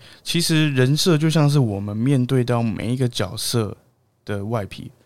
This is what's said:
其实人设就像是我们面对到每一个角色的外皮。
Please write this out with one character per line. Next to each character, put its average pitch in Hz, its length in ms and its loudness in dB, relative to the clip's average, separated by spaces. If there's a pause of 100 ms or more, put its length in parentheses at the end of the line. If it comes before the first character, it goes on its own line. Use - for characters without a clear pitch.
(220)
其 - 200 -2
实 156 320 2
人 131 240 2
设 165 200 2
就 160 120 2
像 151 200 4
是 143 100 2
我 107 200 0
们 104 160 -6
面 123 300 2
对 127 180 0
到 120 180 0
每 101 300 -2
一 127 60 -2
个 131 100 0
角 104 300 -4
色 107 360 -2 (520)
的 101 180 -6
外 107 220 -4
皮。 - 260 -14 (140)